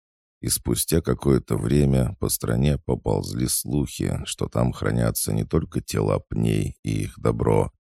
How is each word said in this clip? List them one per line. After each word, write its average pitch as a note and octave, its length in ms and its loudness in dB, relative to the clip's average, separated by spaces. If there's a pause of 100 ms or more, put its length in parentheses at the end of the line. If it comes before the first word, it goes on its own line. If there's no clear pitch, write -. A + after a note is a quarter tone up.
(400)
И A#1 80 -8
спустя - 520 0
какое-то B1+ 560 2
время C2 640 2
по G#1+ 80 0
стране C#2 500 0
поползли G#1+ 720 -2
слухи, A1 760 -2
что - 240 -6
там A#1+ 240 0
хранятся G#1+ 600 -2
не A1 120 0
только - 360 -2
тела G1+ 400 0
пней G#1+ 640 -2
и G#1 180 -2
их - 160 -10
добро, A1 540 0 (200)